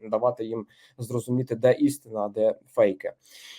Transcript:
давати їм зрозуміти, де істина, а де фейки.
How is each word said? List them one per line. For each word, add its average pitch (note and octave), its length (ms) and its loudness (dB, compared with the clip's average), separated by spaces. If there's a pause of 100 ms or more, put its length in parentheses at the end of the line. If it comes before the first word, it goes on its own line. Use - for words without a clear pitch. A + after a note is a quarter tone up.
давати A2+ 420 -2
їм A2+ 220 -8 (320)
зрозуміти, B2 560 -4
де A#2+ 180 4
істина, B2+ 480 -2
а G#2 80 -2
де G#2+ 260 2 (200)
фейки. G#2 380 2 (460)